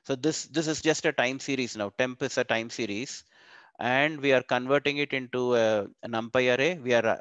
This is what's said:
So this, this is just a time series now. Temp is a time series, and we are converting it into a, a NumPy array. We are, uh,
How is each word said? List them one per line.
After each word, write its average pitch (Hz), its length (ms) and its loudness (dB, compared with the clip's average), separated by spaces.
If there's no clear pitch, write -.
So 135 100 -4
this, 147 300 0
this 151 240 -4
is 147 120 -4
just 151 240 0
a 156 80 0
time 131 260 0
series 127 380 -4
now. 101 220 -4
Temp 127 240 -2
is 131 160 -2
a 123 60 2
time 113 260 -2
series, 110 540 -6
and 139 400 0
we 139 120 4
are 127 100 6
converting 139 560 0
it 143 140 -2
into 127 420 -2
a, 110 280 4
a 110 60 -10
NumPy 120 480 2
array. 160 220 0
We 123 160 0
are, 113 120 4
uh, 104 140 2